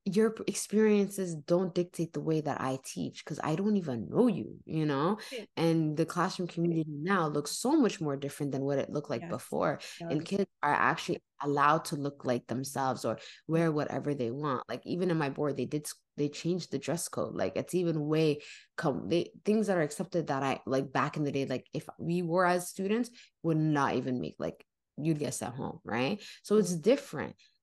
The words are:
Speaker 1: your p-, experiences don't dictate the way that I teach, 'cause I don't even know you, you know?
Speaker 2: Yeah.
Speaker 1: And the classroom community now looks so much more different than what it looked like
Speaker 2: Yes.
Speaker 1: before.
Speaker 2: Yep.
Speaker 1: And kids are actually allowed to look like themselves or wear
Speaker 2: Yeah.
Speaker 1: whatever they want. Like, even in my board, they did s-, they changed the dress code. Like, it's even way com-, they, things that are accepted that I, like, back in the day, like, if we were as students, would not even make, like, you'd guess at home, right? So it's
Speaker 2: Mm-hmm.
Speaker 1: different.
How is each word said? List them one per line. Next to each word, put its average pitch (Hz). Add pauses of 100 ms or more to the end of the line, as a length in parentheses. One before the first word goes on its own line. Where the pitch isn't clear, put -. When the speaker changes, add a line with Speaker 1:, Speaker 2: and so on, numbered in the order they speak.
Speaker 1:
your 214
p-, -
experiences 202
don't 175
dictate 175
the 151
way 156
that 147
I 131
teach, -
'cause -
I 151
don't 208
even 127
know 208
you, 151
you 156
know? 151 (120)
Speaker 2:
Yeah. 226 (120)
Speaker 1:
And 160
the 160
classroom 170
community 170
now 160
looks 147
so 254
much 247
more 147
different 139
than 131
what 139
it -
looked 147
like 123
Speaker 2:
Yes. -
Speaker 1:
before. 139 (200)
Speaker 2:
Yep. 170
Speaker 1:
And 151
kids 196 (120)
are 147
actually 135 (200)
allowed 147
to 160
look 143
like 123
themselves 131
or 110 (280)
wear 165
Speaker 2:
Yeah. -
Speaker 1:
whatever 143
they 123
want. 139
Like, 123
even 180
in 160
my 143
board, 143
they 123
did 151
s-, - (220)
they 147
changed 165
the 135
dress 156
code. -
Like, 95
it's -
even 165
way 151 (360)
com-, 135
they, 165 (120)
things 214
that 190
are 160
accepted 156
that 139
I, 135
like, 135
back 143
in 151
the 147
day, 139
like, 127
if - (100)
we 175
were 175
as 180
students, 214 (340)
would 165
not 147
even 127
make, 76
like, - (320)
you'd 151
guess 131
at 98
home, -
right? 143 (220)
So 208
it's 180
Speaker 2:
Mm-hmm. 170
Speaker 1:
different. 156 (260)